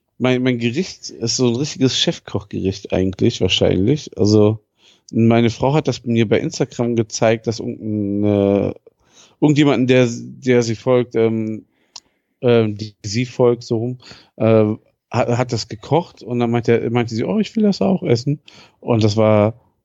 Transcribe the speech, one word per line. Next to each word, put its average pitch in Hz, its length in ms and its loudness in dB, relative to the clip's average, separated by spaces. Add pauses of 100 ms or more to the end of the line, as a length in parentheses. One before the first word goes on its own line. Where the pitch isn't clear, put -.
(180)
mein, 127 240 0
mein 127 160 0
Gericht 120 540 -6
ist 110 260 -6
so 127 100 2
ein 117 80 0
richtiges 131 420 -2
Chefkochgericht - 920 -6
eigentlich, 95 500 0
wahrscheinlich. 95 760 0
Also, 107 420 4 (540)
meine 117 380 4
Frau 131 240 0
hat 156 120 0
das 127 180 -4
mir 117 220 0
bei 110 120 2
Instagram 123 560 -4
gezeigt, 113 500 0
dass 113 140 -4
irgendeine, 101 1120 0 (680)
irgendjemanden, 143 460 4
der, 127 260 4
der 120 520 0
sie 113 120 -4
folgt, 123 400 -2
ähm, 113 500 -2 (760)
ähm, 117 340 2
die 104 280 -12
sie 110 240 -4
folgt, 120 360 0
so 120 140 -4
rum, 123 200 -6 (400)
äh, 110 360 4 (380)
hat, 120 160 -2 (100)
hat 123 160 -2
das 110 140 -6
gekocht - 560 -4
und 120 160 -6
dann 120 100 0
meinte, 117 400 0
meinte 113 240 -2
sie, 113 100 -4
oh, 185 160 -2
ich - 160 -4
will 220 80 0
das 196 200 0
auch 196 180 0
essen. 143 380 -2 (400)
Und 113 240 0
das 107 120 2
war 107 440 4 (260)